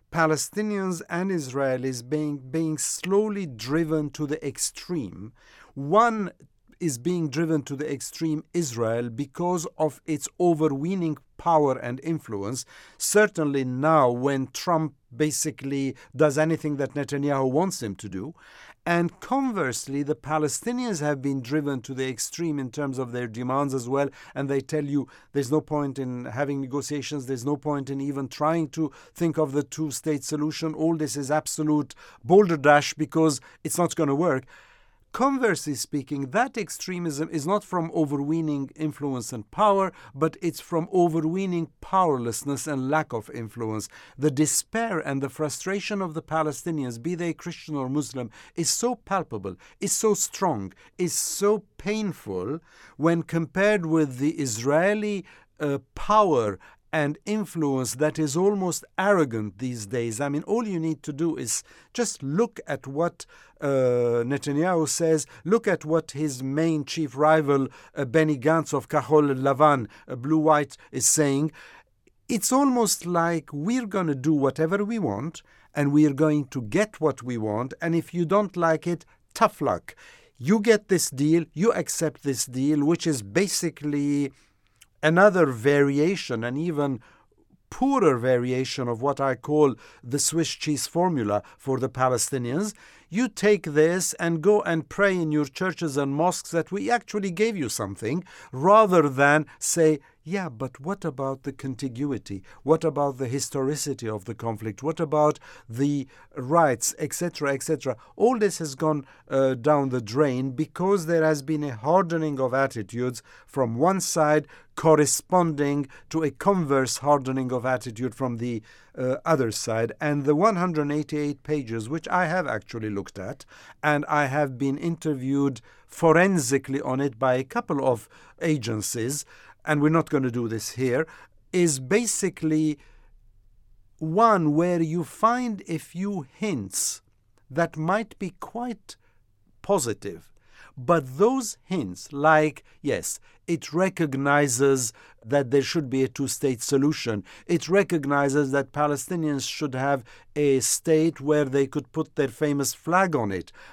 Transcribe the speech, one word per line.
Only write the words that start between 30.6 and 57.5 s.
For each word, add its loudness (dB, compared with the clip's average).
All 0
this -4
is -4
absolute 0
balderdash 6
because 2
it's -4
not 0
gonna 2
work." 2
Conversely 0
speaking, -6
that -2
extremism -6
is -4
not 0
from -4
overweening -2
influence -6
and -10
power, 2
but 0
it's -2
from -2
overweening 2
powerlessness 0
and -4
lack 0
of -6
influence. -6
The 2
despair 0
and -4
the -4
frustration -4
of -6
the -8
Palestinians, -4
be -4
they -4
Christian -10
or -4
Muslim, -4
is -2
so 0
palpable, -6
is -2
so 2
strong, -2
is -2
so 0
painful -4
when 2
compared 0
with 2
the 0
Israeli, 0
uh, -2
power 4
and 0
influence -2